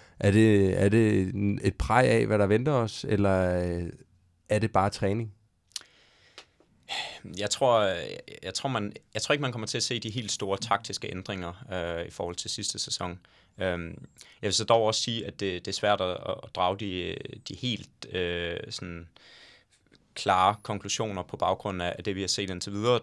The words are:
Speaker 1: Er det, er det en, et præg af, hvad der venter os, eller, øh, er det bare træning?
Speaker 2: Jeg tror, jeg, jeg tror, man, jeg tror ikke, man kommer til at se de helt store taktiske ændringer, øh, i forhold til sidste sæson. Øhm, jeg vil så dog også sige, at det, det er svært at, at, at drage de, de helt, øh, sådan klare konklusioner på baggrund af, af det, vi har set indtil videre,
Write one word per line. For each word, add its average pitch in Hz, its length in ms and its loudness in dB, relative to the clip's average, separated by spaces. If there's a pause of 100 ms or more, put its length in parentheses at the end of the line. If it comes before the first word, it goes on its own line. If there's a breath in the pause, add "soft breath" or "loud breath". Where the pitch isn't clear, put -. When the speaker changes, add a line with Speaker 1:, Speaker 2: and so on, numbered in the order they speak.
(180 soft breath)
Speaker 1:
Er 101 120 4
det, 98 520 6
er 104 60 6
det 104 460 4
en, 101 280 0
et - 120 2
præg 123 340 4
af, 113 180 4
hvad 107 120 2
der 101 80 6
venter 120 260 4
os, 117 360 -2
eller, 92 560 4
øh, 87 220 -2 (640)
er 107 100 2
det 104 140 0
bare 98 180 4
træning? 104 440 -2 (2000 loud breath)
Speaker 2:
Jeg 104 120 -2
tror, 120 320 4
jeg, 80 360 -2 (240)
jeg 95 120 -8
tror, - 140 -4
man, 104 240 -4 (220)
jeg 107 80 -4
tror - 100 0
ikke, 147 100 0
man 127 100 -2
kommer 113 140 -8
til - 100 -6
at 113 60 -2
se 120 180 -2
de 110 100 -6
helt 110 220 -6
store 98 260 -2
taktiske - 520 -2
ændringer, 92 600 -8
øh, 85 340 -4
i - 40 -14
forhold 90 260 -6
til - 140 -8
sidste - 280 -6
sæson. 90 400 -6 (400 soft breath)
Øhm, 87 480 -4 (360 loud breath)
jeg - 40 -2
vil 98 60 0
så 110 120 0
dog 117 180 6
også 110 200 0
sige, 113 240 -4
at - 140 -12
det, 90 260 -4
det 98 60 -6
er - 40 -6
svært 104 240 2
at, 92 100 0
at, - 320 -6
at - 120 -18
drage 92 240 2
de, 90 380 -6 (320)
de - 80 -10
helt, - 580 -8
øh, 87 420 -4 (140)
sådan 85 380 -12 (1080 loud breath)
klare 95 480 4
konklusioner 101 600 -4
på - 140 -10
baggrund 92 460 0
af, 87 160 -2
af 87 60 -12
det, 101 100 -2
vi 95 60 -6
har 92 80 -4
set 98 220 -2
indtil 92 220 -8
videre, 113 300 2